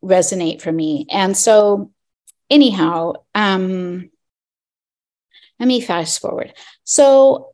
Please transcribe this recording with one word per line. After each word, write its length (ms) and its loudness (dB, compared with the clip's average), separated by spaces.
resonate 580 -2
for 100 -6
me. 380 -4
And 280 -2
so 540 2
anyhow, 640 0
um, 760 -4
let 80 -2
me 120 0
fast 400 -6
forward. 340 -10
So 680 4